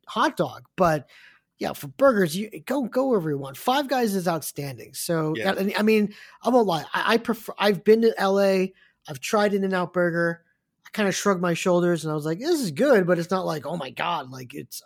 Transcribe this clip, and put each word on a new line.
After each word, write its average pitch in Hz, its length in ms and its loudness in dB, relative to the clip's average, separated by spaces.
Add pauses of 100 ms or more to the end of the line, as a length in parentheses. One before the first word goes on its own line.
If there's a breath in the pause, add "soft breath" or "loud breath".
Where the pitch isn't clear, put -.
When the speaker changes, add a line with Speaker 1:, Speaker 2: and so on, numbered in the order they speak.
Speaker 1:
hot 262 280 -2
dog. - 280 -4 (100)
But 156 320 2 (520 soft breath)
yeah, 147 140 -4
for - 160 -12
burgers, 196 480 2
you 208 140 -6 (160)
go, 269 160 -2
go 262 260 -2
wherever 185 220 0
you 143 80 -2
want. 135 180 -12
Five 269 320 0
Guys 247 260 0
is 185 120 -2
outstanding. 143 680 -6
So, 160 420 -2
Speaker 2:
Yeah. 185 160 0
Speaker 1:
I, 190 260 -2
I 208 40 0
mean, 214 300 2 (300 loud breath)
I - 60 -4
won't 240 180 4
lie. 160 260 0
I, 196 220 0
I - 40 4
prefer, 233 400 -6
I've 196 260 2
been 220 180 6
to 226 160 4
L 196 220 2
A. 190 340 2 (340 soft breath)
I've 143 120 -12
tried 208 340 0
In-N-Out 190 380 -2
Burger. 170 500 0 (420)
I - 80 -20
kinda 202 200 0
shrugged 196 280 0
my 175 140 0
shoulders 175 500 2
and 156 80 -4
I - 20 -4
was 151 120 -4
like, 160 120 -4
"This 302 220 -2
is 214 100 -4
good," 196 360 4
but 175 120 2
it's 165 120 -6
not 185 140 -2
like, 160 220 -6
"Oh 165 100 -6
my 135 140 -8
God, 151 400 -6
like, 131 240 -16
it's - 320 -14